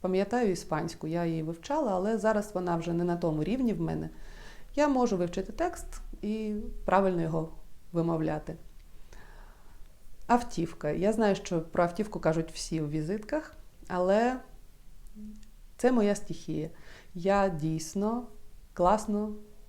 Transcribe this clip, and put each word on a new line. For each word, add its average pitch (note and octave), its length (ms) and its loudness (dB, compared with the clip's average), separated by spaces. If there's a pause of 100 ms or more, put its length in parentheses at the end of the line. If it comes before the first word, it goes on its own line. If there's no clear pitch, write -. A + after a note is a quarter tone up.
Пам'ятаю G3 500 2
іспанську, E3 560 -2
я E3+ 180 0
її E3 180 0
вивчала, G3+ 500 0
але G3+ 260 2
зараз G#3 360 2
вона F3+ 220 0
вже E3+ 160 0
не E3+ 120 2
на F3 120 2
тому D#3 280 2
рівні A#3 280 2
в E3 80 -2
мене. D#3+ 300 -2 (640)
Я D4 140 6
можу B3 280 4
вивчити F3 360 -2
текст - 340 -2 (360)
і G#3+ 320 -2 (300)
правильно F#3 380 4
його D#3+ 260 0 (440)
вимовляти. D#3+ 640 0 (1700)
Автівка. F3 640 2
Я E3+ 220 4
знаю, G#3 220 6
що F#3 260 0
про F3 240 2
автівку F3 360 -2
кажуть D#3+ 320 2
всі - 280 -4
у D3+ 80 -2
візитках, F#3 680 -4 (340)
але G3+ 480 4 (1400)
це B3+ 160 4
моя G#3 220 6
стихія. D#3 560 -6 (440)
Я F#3+ 340 4
дійсно F3+ 760 -2 (480)
класно G#3 580 2 (360)